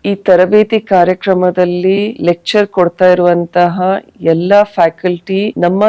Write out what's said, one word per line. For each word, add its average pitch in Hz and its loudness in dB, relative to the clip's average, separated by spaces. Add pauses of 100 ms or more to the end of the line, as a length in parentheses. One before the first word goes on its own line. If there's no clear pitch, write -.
ಈ 202 -2
ತರಬೇತಿ 202 2
ಕಾರ್ಯಕ್ರಮದಲ್ಲಿ 185 -2
ಲೆಕ್ಚರ್ 175 -2
ಕೊಡ್ತಾ 185 0
ಇರುವಂತಹ 175 0 (400)
ಎಲ್ಲ 175 2
ಫ್ಯಾಕಲ್ಟಿ 185 -4
ನಮ್ಮ 185 0